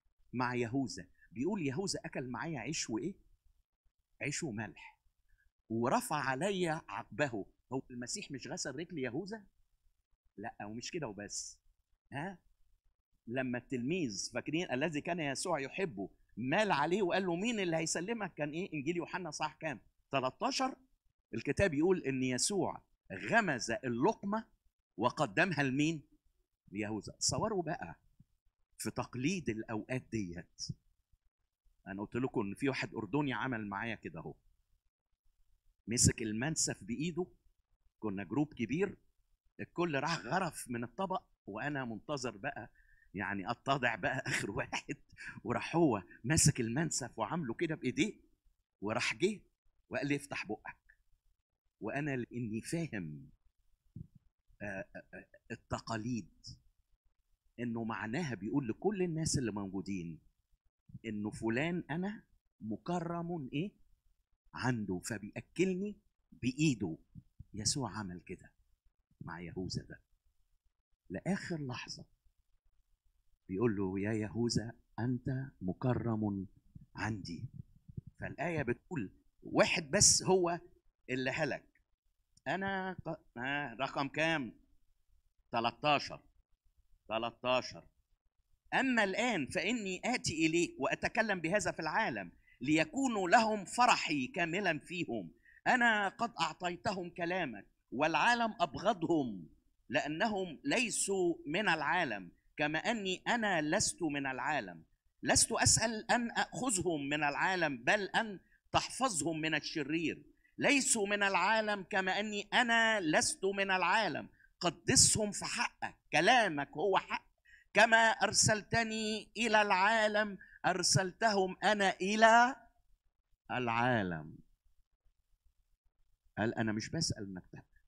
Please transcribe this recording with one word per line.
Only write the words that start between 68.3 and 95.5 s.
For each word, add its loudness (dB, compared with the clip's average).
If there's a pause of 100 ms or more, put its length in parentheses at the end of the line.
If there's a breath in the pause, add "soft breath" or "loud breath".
مع -10
يهوذا -6
ده -18 (1080)
لآخر -4
لحظة، -10 (1400)
بيقول 2
له: -2
"يا -2
يهوذا -2 (280)
أنت -2 (320)
مكرم 0 (500)
عندي". -6 (760)
فالآية -4
بتقول -4 (320)
واحد 2
بس 6
هو 2 (500)
اللي -2
هلك. -2 (840)
أنا -2 (120)
ق-، -8 (180)
آه، -4
رقم -2
كام؟ 0 (960)
تلتاشر. 0 (920)
تلتاشر. -2 (920)
"أما 4
الآن 0
فإني -2 (140)
آتي 0
إليك 2
وأتكلم 0
بهذا 0
في -6
العالم -2 (300 soft breath)
ليكونوا 2
لهم 6
فرحي 4
كاملا 0
فيهم. -6 (360 soft breath)